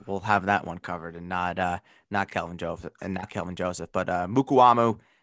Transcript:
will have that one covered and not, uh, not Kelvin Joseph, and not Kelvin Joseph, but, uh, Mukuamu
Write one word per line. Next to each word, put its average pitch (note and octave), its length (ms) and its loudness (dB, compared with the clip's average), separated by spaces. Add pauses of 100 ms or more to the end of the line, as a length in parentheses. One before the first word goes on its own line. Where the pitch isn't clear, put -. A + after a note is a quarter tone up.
will G2 140 -4
have G2 260 2
that G2+ 200 2
one E2+ 120 -8
covered E2+ 380 -10
and F2 120 -12
not, F2+ 300 -4
uh, F2 220 -2 (300)
not G2 200 -2
Kelvin F2 280 -6
Joseph, E2 340 -8 (100)
and F#2+ 120 -6
not F#2 140 -8
Kelvin F2+ 280 -8
Joseph, F2+ 360 -6
but, F#2 160 -2
uh, F2+ 180 -2
Mukuamu A#2+ 720 6 (240)